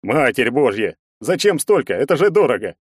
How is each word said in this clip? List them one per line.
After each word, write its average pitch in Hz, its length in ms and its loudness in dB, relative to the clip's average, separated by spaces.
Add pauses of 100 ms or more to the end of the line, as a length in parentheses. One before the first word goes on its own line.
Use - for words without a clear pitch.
"Матерь 120 480 0
Божья! 110 440 0 (240)
Зачем 175 400 0
столько? 175 340 0
Это 139 220 0
же 196 140 2
дорого!" 123 460 0 (120)